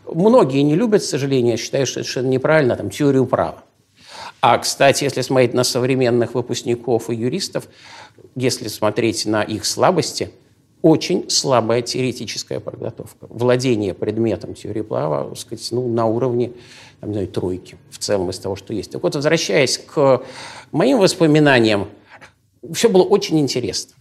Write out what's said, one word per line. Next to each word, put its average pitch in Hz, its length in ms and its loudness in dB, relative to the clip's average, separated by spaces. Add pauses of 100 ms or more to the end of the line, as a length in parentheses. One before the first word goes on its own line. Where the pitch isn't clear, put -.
(120)
многие 160 500 4
не 147 120 4
любят, 151 280 2
к - 20 -8
сожалению, 131 480 0
я 110 40 0
считаю, 135 300 -2
что - 140 -6
это 120 80 -6
совершенно 131 240 -2
неправильно, 131 420 4
там, 95 160 -6
теорию 135 360 2
права. - 360 -2 (760)
А, 131 180 4
кстати, - 460 2
если 135 160 -2
смотреть 123 340 2
на 123 80 2
современных 123 720 0
выпускников 120 760 -4
и 123 60 -4
юристов, 127 540 -6 (680)
если 123 320 -2
смотреть 107 580 -2
на 107 200 0
их 104 200 -6
слабости – 139 680 -2 (480)
очень 175 500 2
слабая 120 500 0
теоретическая 123 800 -6
подготовка. - 680 -14
Владение 120 680 0
предметом 104 600 -2
теории 104 280 -8
права, 139 460 -4
так - 100 -14
сказать, - 320 -12
ну, 123 160 -4
на 117 200 0
уровне, 120 440 -2 (500)
там, 104 100 -10
не 104 40 -4
знаю, 98 140 -4
тройки 92 480 -8 (120)
в - 100 -20
целом 95 320 -2
из 90 100 -10
того, 98 160 -6
что - 180 -12
есть. - 160 -8
Так - 140 -10
вот, 175 100 0
возвращаясь 156 640 0
к 135 440 2 (500)
моим 233 260 2
воспоминаниям, 143 880 4 (840)
всё 233 160 2
было 185 160 6
очень 185 340 0
интересно. 127 640 -2